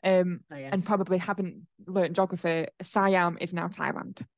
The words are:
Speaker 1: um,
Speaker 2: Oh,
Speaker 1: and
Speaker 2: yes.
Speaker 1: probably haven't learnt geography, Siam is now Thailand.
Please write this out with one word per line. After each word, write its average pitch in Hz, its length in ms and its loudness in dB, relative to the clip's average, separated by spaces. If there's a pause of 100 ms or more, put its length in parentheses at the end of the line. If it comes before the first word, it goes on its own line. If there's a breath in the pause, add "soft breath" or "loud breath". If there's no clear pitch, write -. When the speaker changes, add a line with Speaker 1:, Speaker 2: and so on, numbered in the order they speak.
Speaker 1:
um, 180 360 4 (100)
Speaker 2:
Oh, 156 40 -14
Speaker 1:
and 143 60 -10 (200)
Speaker 2:
yes. 170 40 -2
Speaker 1:
probably 190 340 2
haven't 185 480 -4 (200)
learnt 180 300 0
geography, 170 500 0 (160)
Siam 190 580 2
is 180 120 -6
now 170 160 -4
Thailand. - 540 -6 (160)